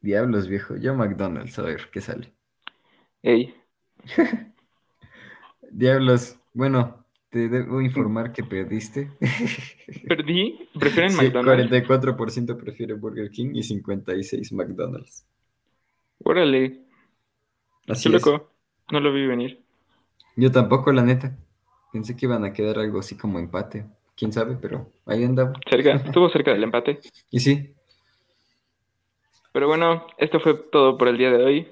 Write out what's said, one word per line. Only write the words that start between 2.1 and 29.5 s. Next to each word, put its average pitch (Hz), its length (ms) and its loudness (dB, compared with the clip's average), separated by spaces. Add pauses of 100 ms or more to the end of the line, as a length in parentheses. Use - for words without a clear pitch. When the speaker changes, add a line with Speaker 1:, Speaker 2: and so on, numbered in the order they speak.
Speaker 2:
Ey. 120 320 0 (500)
Speaker 1:
<laughs> - 500 -4 (1160)
Diablos. 127 680 2 (160)
Bueno, 127 500 0 (240)
te 117 200 -2
debo 123 340 -2
informar 117 500 -2
que 117 120 -10
perdiste. 107 680 -8 (100)
<laughs> - 880 -6
Speaker 2:
¿Perdí? 170 600 -4 (100)
¿Prefieren 143 320 2
Speaker 1:
Sí, 196 60 0
Speaker 2:
McDonald's? 123 300 2
Speaker 1:
cuarenta 127 300 4
y 123 80 2
cuatro 131 320 2
por 110 140 -4
ciento 120 260 -6
prefiere 110 380 -10
Burger 107 360 -10
King 120 240 -6
y 117 80 -4
cincuenta 98 520 -6
y 98 100 -4
seis - 280 -8
McDonald's. - 760 -8 (1000)
Speaker 2:
Órale. 135 560 2 (1080)
Speaker 1:
Así 123 200 0
Speaker 2:
Qué - 80 6
Speaker 1:
es. - 100 2
Speaker 2:
loco. 147 240 0 (400)
No 147 100 0
lo 143 120 2
vi 139 140 0
venir. 127 400 -4 (720)
Speaker 1:
Yo 127 160 4
tampoco, 131 400 4
la 127 100 4
neta. 127 340 0 (560)
Pensé 110 240 -8
que 135 100 -4
iban 113 180 0
a 98 80 -4
quedar 107 260 -2
algo 104 220 -4
así 98 160 -12
como 98 220 -6
empate. 92 480 -8 (300)
Quién 107 160 -4
sabe, 117 280 -4
pero - 320 -10 (140)
ahí 113 180 0
andaba. 131 300 0 (140)
Speaker 2:
Cerca, 135 240 4
Speaker 1:
<laughs> 139 140 0
Speaker 2:
estuvo 170 240 4
cerca 139 220 2
del 104 120 2
empate. 120 360 -2 (300)
Speaker 1:
Y 127 100 0
sí. 139 340 0 (1800)